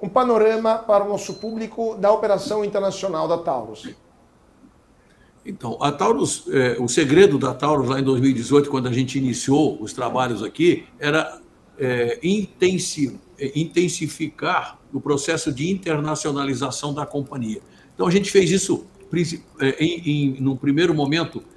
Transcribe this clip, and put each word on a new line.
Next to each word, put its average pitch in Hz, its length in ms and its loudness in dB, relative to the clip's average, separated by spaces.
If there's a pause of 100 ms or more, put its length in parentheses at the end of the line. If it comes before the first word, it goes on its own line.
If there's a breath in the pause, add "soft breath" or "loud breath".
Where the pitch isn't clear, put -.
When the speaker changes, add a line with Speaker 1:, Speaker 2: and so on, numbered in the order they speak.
Speaker 1:
um 190 80 -8
panorama 226 680 2
para 202 280 2
o 208 40 -4
nosso 196 260 -6
público 220 600 -6
da 202 160 4
operação 208 520 0
internacional 196 640 -2
da 165 100 0
Taurus. 123 520 -6 (1600 soft breath)
Speaker 2:
Então, 156 360 -10
a 143 120 0
Taurus, 214 560 0
é, 127 280 2
o 120 120 -2
segredo 151 500 6
da 127 140 -2
Taurus 143 340 0
lá 135 100 0
em 139 60 0
dois 131 160 2
mil 135 120 4
e - 20 0
dezoito, 139 360 4
quando 127 180 -2
a 120 40 -2
gente 127 260 -2
iniciou 135 640 0
os 104 120 -10
trabalhos 120 500 -2
aqui, 160 400 2 (160)
era, 147 420 -2 (380)
é, 120 420 0
intensi-, 180 960 -2 (220)
é, 139 180 -4
intensificar 165 1200 -4 (140)
o 135 80 -6
processo 147 520 -2
de 143 180 -2
internacionalização 147 1200 -4
da 139 120 -6
companhia. 131 560 -6 (320 loud breath)
Então, 185 140 0
a 170 40 4
gente 196 180 2
fez 185 220 6
isso - 340 0 (240)
princi-, 165 320 -2 (180)
é, 135 220 0
em, 170 280 0
em, 139 320 0
num 131 160 0
primeiro 151 360 2
momento 147 480 -2 (160 loud breath)